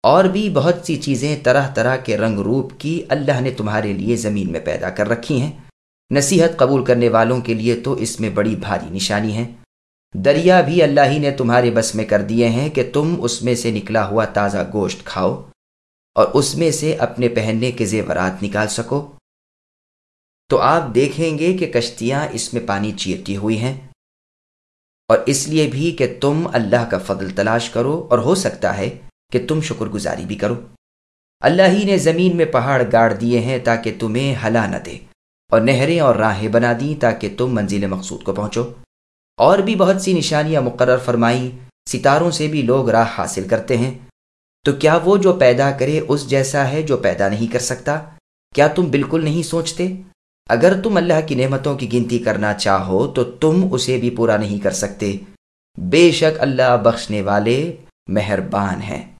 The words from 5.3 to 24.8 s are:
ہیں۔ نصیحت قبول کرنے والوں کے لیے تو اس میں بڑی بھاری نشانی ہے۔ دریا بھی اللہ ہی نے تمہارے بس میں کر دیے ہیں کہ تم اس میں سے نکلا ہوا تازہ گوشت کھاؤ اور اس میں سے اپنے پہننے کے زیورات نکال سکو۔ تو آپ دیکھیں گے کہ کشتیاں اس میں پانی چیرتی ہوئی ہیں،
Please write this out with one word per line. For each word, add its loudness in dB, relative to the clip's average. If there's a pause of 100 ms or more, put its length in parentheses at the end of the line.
ہیں۔ -4 (600)
نصیحت 2
قبول 2
کرنے 4
والوں 2
کے -2
لیے 0
تو -4
اس -6
میں -2
بڑی 0
بھاری -6
نشانی -2
ہے۔ -2 (720)
دریا 4
بھی 2
اللہ 4 (100)
ہی 0
نے 0
تمہارے 2
بس 0
میں -2
کر 2
دیے 2
ہیں 0
کہ -2
تم 0
اس -4
میں 0
سے -2
نکلا -2
ہوا 0
تازہ -2 (140)
گوشت -4
کھاؤ -4 (720)
اور 4
اس 0
میں 0
سے -2
اپنے -2
پہننے -2
کے -4
زیورات -2
نکال -2
سکو۔ -6 (1400)
تو 2
آپ 4 (120)
دیکھیں 0
گے 0
کہ -2
کشتیاں -2
اس -8
میں -4
پانی -2
چیرتی -6
ہوئی -2
ہیں، -4 (1300)